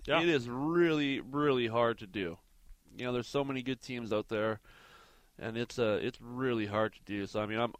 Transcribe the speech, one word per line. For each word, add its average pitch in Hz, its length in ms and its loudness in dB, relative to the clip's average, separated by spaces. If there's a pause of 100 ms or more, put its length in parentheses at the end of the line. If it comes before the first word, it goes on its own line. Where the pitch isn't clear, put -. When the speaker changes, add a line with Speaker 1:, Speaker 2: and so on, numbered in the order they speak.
Speaker 1:
Yeah. 151 160 2
Speaker 2:
It 170 80 4
is 135 180 2
really, 147 720 2
really 135 480 2
hard 117 320 2
to 107 80 -12
do. 92 300 -4 (580)
You 123 100 -8
know, 123 80 -2
there's 123 140 -2
so 143 160 0
many 135 200 -4
good 127 180 -4
teams 120 320 -6
out 107 160 0
there, 110 300 0 (800)
and 113 180 -8
it's, 120 220 -4
uh, 107 220 2
it's - 200 -6
really 120 460 -2
hard 107 260 0
to - 120 -20
do. 101 200 -6
So, 107 160 -4
I 107 60 -2
mean, 110 100 -4
I'm, 117 220 0